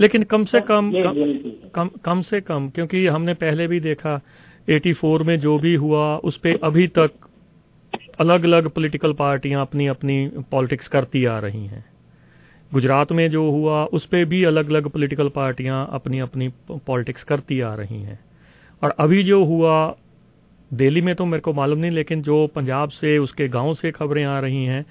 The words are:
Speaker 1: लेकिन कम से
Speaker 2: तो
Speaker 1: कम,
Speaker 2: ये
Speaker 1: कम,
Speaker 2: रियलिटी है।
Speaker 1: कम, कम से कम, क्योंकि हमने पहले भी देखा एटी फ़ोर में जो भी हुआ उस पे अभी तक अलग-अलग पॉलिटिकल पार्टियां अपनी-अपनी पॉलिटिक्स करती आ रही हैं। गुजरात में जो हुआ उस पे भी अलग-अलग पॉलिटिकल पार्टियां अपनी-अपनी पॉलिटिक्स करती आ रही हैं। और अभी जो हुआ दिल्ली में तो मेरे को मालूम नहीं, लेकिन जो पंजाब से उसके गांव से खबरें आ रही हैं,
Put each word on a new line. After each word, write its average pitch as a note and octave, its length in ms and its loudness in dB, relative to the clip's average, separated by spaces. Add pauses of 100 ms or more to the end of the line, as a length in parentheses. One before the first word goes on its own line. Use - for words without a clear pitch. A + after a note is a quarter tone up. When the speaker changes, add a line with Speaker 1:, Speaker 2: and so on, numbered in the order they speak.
Speaker 1:
लेकिन G#3+ 220 4
कम G#3+ 220 0
से A#3 160 2
Speaker 2:
तो - 60 -2
Speaker 1:
कम, G#3 300 0
Speaker 2:
ये F#3 60 2
Speaker 1:
कम, F3+ 100 0
Speaker 2:
रियलिटी C#3+ 520 -4
है। - 100 -20
Speaker 1:
कम, F3 160 -4 (140)
कम F3+ 160 -2
से G3+ 200 -4
कम, C#3+ 280 -4
क्योंकि F3 380 -2
हमने E3 280 0
पहले E3 320 -2
भी E3+ 140 -2
देखा D3+ 400 -4 (480)
एटी D#3 240 2
फ़ोर D#3+ 300 2
में D#3+ 180 0
जो D3+ 180 2
भी E3 160 2
हुआ D3+ 420 0
उस - 200 -4
पे E3 260 0
अभी D#3+ 240 4
तक D#3+ 240 4 (1120)
अलग-अलग E3+ 480 4
पॉलिटिकल D#3 440 -2
पार्टियां C#3 480 0
अपनी-अपनी C#3 760 -2
पॉलिटिक्स C3 540 -4
करती C3+ 360 0
आ A2+ 140 0
रही G#2 280 -8
हैं। G#2 180 -14 (880)
गुजरात C3+ 400 2
में E3 180 2
जो D#3 200 0
हुआ D3+ 340 0
उस - 220 -4
पे F3 180 2
भी F3+ 200 2
अलग-अलग D#3 440 2
पॉलिटिकल C#3+ 400 -2
पार्टियां C3 580 -4
अपनी-अपनी C3 600 -6 (220)
पॉलिटिक्स B2+ 540 -6
करती C#3 360 -2
आ A2 140 -6
रही G#2+ 280 -10
हैं। G#2 180 -14 (640)
और B3 140 0
अभी E3+ 240 4
जो G3 220 4
हुआ D#3+ 520 2 (800)
दिल्ली C3+ 260 2
में F3 140 0
तो F#3 100 -2
मेरे E3 160 -2
को D#3+ 120 -2
मालूम C#3+ 260 0
नहीं, E3+ 120 -2
लेकिन D#3+ 320 -2
जो D3+ 240 2
पंजाब C#3+ 420 -2
से D3+ 300 2
उसके C#3 300 -2
गांव C3 260 -2
से E3 160 -4
खबरें D3 340 -2
आ C#3 160 -2
रही C3+ 240 -2
हैं, C3 260 -4